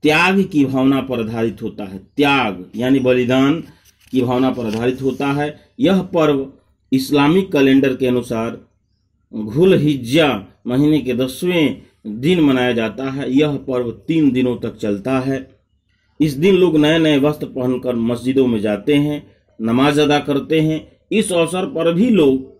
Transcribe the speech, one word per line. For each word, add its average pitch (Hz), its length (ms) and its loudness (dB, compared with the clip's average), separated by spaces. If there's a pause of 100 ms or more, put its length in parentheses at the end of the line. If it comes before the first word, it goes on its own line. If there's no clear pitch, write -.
त्याग 175 500 2
की 147 120 4
भावना 131 360 0
पर 127 200 -6
आधारित 113 420 -4
होता 104 220 -10
है। 95 140 -14 (180)
त्याग 123 600 -2
यानी 127 220 0
बलिदान 131 680 2 (460)
की 131 100 0
भावना 127 300 0
पर 117 160 -6
आधारित 117 360 -4
होता 135 240 -4
है। 143 340 -4 (200)
यह 180 220 2
पर्व 147 500 0 (400)
इस्लामिक 147 600 2
कैलेंडर 135 440 4
के 131 100 -2
अनुसार 117 540 -2 (760)
घुल 117 400 2
हिज्जा 135 720 0 (200)
महीने 143 340 2
के 123 140 -4
दसवें 135 680 -2 (240)
दिन 131 340 0
मनाया 127 320 2
जाता 113 380 -4
है। 131 220 -6
यह 147 240 2
पर्व 123 340 -4
तीन 156 400 0
दिनों 123 260 0
तक 107 200 -8
चलता 107 440 -4
है। 135 380 -8 (600)
इस 151 120 0
दिन 170 220 2
लोग 180 240 4
नए 151 200 4
नए 156 200 2
वस्त्र 147 280 -2
पहनकर 123 480 -4
मस्जिदों 120 520 0
में 113 140 0
जाते 104 340 -2
हैं, 147 420 -2 (240)
नमाज 131 380 2
अदा 147 200 2
करते 139 420 -2
हैं। 156 320 -2 (200)
इस 202 200 0
अवसर 170 340 0
पर 165 280 -2
भी 220 160 2
लोग 135 360 4 (140)